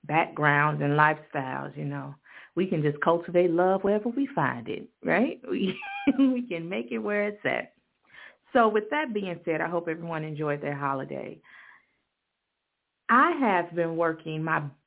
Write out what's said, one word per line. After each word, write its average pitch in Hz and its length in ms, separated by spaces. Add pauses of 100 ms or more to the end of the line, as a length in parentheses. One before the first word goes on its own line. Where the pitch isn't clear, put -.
backgrounds 151 760
and 143 160
lifestyles, 143 760
you 151 80
know. 143 300 (400)
We 165 120
can 156 160
just 147 180
cultivate 175 500
love 185 320
wherever 208 260
we 269 260
find 123 340
it, - 200 (160)
right? 185 400
<laughs> - 60
We, - 280 (400)
we 262 240
can 170 260
make 214 220
it 233 80
where 208 300
it's 208 160
at. - 300 (760)
So 233 160
with 214 220
that 294 240
being 190 300
said, 156 160
I 165 80
hope 170 180
everyone 165 380
enjoyed 147 360
their 143 140
holiday. 139 640 (1700)
I 269 240
have 190 440
been 165 200
working 160 460
my 160 200 (240)